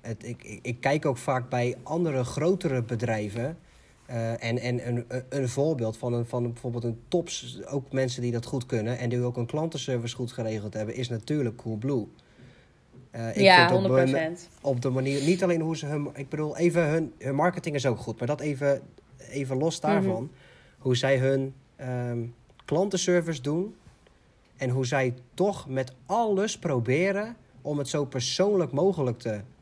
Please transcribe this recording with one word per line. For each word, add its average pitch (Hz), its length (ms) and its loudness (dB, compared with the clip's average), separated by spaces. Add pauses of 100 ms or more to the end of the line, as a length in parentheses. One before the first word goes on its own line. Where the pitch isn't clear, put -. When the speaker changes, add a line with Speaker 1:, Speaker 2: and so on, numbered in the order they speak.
Speaker 1:
het, - 260 -10
ik, 120 180 -10
ik, 101 180 -12
ik 120 180 -6
kijk 151 260 2
ook 131 120 2
vaak 127 300 -2
bij 123 340 0
andere 151 420 0
grotere 147 580 0
bedrijven, 113 760 -2 (480)
eh, 117 380 -4
en, 117 140 0
en 123 300 -2
een, 120 200 -2
een, 127 200 -6
een 135 200 -2
voorbeeld 127 480 0
van 120 160 -4
een, 117 140 0
van 123 160 -2 (100)
bijvoorbeeld 120 320 -6
een 117 240 -4
tops, 127 580 -4
ook 131 260 -4
mensen 131 300 0
die 120 100 0
dat 117 120 -2
goed 127 220 -4
kunnen 120 320 -2
en 123 100 -2
die 123 140 0
ook 123 140 -2
een 120 100 -2
klantenservice 139 680 -4
goed 120 160 -6
geregeld 110 420 -4
hebben, 107 200 -4
is 123 140 -4
natuurlijk 123 480 -2
Coolblue. 117 500 -2 (1040)
Eh, 117 180 -6
ik - 120 -6
Speaker 2:
Ja, 190 160 10
Speaker 1:
vind 175 140 10
op 185 100 4
Speaker 2:
honderd 156 220 6
Speaker 1:
hun, 131 80 4
Speaker 2:
procent. 160 380 -2 (120)
Speaker 1:
op 131 220 0
de 135 80 0
manier, 135 320 0
niet 180 200 2
alleen 175 180 2
hoe 160 160 -2
ze 151 100 -8
hun, 147 280 -4
ik 139 140 -10
bedoel, 151 280 -4
even 165 320 4
hun, 156 300 0
hun 135 160 -4
marketing 160 400 0
is 139 120 0
ook 117 120 2
goed, - 200 -8
maar 123 100 -4
dat 147 120 -2
even, 143 400 0 (500)
even 135 260 -4
los 160 240 0
Speaker 2:
Mhm. 156 120 0
Speaker 1:
daarvan, 190 380 0 (480)
hoe 127 180 2
zij 135 220 4
hun, 135 360 2 (220)
ehm, 123 420 -4 (460)
klantenservice 175 800 2
doen 170 320 -2 (840)
en 131 140 -2
hoe 131 160 0
zij 127 280 0 (200)
toch 190 340 0
met 131 240 -2 (140)
alles 208 520 0
proberen 175 760 0 (260)
om 147 160 -2
het 139 100 -4
zo 147 160 0
persoonlijk 165 680 2
mogelijk 147 460 2
te 107 220 -4 (220)